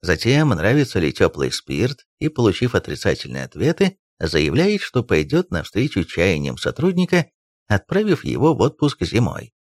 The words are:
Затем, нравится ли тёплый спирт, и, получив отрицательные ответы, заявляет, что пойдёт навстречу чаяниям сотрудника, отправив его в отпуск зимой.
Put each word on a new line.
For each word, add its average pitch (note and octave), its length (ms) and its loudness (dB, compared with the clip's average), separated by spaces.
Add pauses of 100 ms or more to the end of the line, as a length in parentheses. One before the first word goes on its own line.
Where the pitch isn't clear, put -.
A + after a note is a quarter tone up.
Затем, B2+ 500 2
нравится A2 500 0
ли D2 120 0
тёплый D#2 380 0
спирт, G#2 560 -6 (120)
и, D#3 100 -2
получив A#2+ 460 0
отрицательные C#2 680 -4
ответы, D#3+ 540 -2 (220)
заявляет, E2 600 2
что - 220 -2
пойдёт F#2+ 480 0
навстречу F#2 540 -2
чаяниям D#2 520 0
сотрудника, F3 720 0 (400)
отправив F3+ 580 0
его G#2+ 300 2
в A2+ 60 -2
отпуск - 420 0
зимой. - 500 -2 (100)